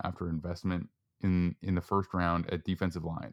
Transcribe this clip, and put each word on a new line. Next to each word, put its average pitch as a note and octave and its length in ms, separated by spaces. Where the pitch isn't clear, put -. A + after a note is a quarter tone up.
after F2 260
investment F2 600
in, F2+ 420
in F#2+ 120
the F2 60
first G2 320
round E2+ 380
at F2 140
defensive F2 400
line. E2 280